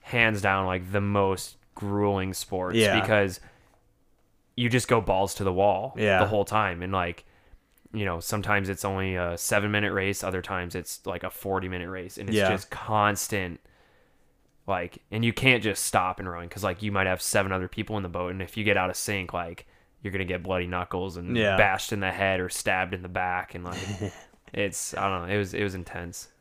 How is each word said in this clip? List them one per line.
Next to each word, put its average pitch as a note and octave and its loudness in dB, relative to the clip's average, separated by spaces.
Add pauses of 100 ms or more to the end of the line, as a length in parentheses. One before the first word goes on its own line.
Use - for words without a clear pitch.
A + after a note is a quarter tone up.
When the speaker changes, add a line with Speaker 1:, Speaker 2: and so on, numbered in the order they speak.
Speaker 1:
hands A2 2
down, F#2+ 4
like, F#2 -2
the G2+ 2
most G2+ 0 (200)
grueling G2+ 0
sports F#2 -4
Speaker 2:
Yeah. G2 6
Speaker 1:
because G2 2 (1160)
you A#2+ 2
just A#2+ 2
go A#2 6
balls G2 0
to G#2 -4
the F#2+ 2
wall G2 4
Speaker 2:
Yeah. G2+ 6
Speaker 1:
the G2+ 6
whole G2+ 2
time. G2 0
And, F#2 -4
like, F2 -2 (720)
you G#2+ -2
know, E2+ -2
sometimes G2+ 0
it's F#2+ -4
only F#2+ -2
a F2 -2
seven-minute G#2 2
race, G2 -2
other F#2 -2
times F2+ -6
it's, - -10
like, F2+ -6
a F#2 -6
forty-minute F#2 -4
race, F#2 -10
and G2+ -8
it's G#2+ 2
Speaker 2:
Yeah. F#2+ 6
Speaker 1:
just F#2+ -2
constant, G#2 0 (1040)
like, F2+ -4 (120)
and A2 0
you A#2 4
can't B2+ 4
just G#2 0
stop F#2 2
and F#2 -6
run F2 -8
'cause, G2 -8
like, F#2 -2
you G#2+ -2
might F#2+ 4
have F#2 2
seven G2 2
other F#2 0
people G#2+ -6
in G2 -2
the F2+ -6
boat, F2+ -4
and F#2+ -6
if - -8
you A2 -4
get G2+ 4
out F#2 2
of F2+ -4
sync, G2 -4
like, F2 -6 (360)
you're G2 -8
gonna F#2+ -2
get F2 -4
bloody F2+ -2
knuckles F2+ -4
and F2+ -4
Speaker 2:
Yeah. G2+ 4
Speaker 1:
bashed G2 2
in G2+ -2
the F#2+ 0
head F#2+ 2
or F2+ -2
stabbed F#2+ -2
in F2+ -6
the F#2 -10
back, F#2 -4
and, F2 -10
like, F2+ -8
Speaker 2:
<laughs> G2 -6 (400)
Speaker 1:
it's, - -4
I G2 0
don't F2+ -2
know, G2 -2
it G#2 2
was, G2 -2
it G#2 0
was F#2+ -4
intense. F2 -10 (120)